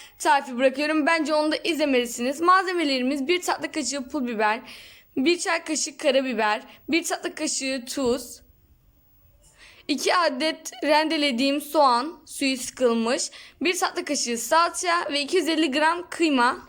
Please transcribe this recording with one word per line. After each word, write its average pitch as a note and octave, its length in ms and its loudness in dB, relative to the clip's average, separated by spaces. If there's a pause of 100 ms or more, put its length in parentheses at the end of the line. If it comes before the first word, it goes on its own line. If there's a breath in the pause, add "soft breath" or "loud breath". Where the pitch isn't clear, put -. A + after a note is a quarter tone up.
(180 loud breath)
tarifi C4+ 400 0
bırakıyorum. C#4 480 2
Bence D#4+ 280 2
onu D4+ 180 2
da D#4 40 -2
izlemelisiniz. C4+ 840 0
Malzemelerimiz D#4 880 2
bir F4+ 140 2
tatlı D#4+ 300 -4
kaşığı C4+ 360 -6
pul C4+ 180 -4
biber, A3 340 0 (560 loud breath)
bir E4 220 2
çay E4+ 260 -2
kaşığı D4+ 320 -4
karabiber, B3+ 680 0 (260 loud breath)
bir E4 160 0
tatlı E4+ 300 -6
kaşığı C4+ 520 -4
tuz, C4 600 -4 (1400 loud breath)
iki - 280 0
adet D#4+ 540 0 (140)
rendelediğim C#4+ 760 2
soğan, C#4+ 680 2
suyu C4+ 300 -2
sıkılmış, A#3+ 720 0 (300 loud breath)
bir F4+ 180 0
tatlı F4+ 260 -2
kaşığı A#3+ 340 -2
salça E4+ 500 0 (240)
ve C#4+ 80 0
iki C#4+ 160 -2
yüz D4+ 120 2
elli D#4 220 2
gram D#4 400 0
kıyma. C4 480 2 (100)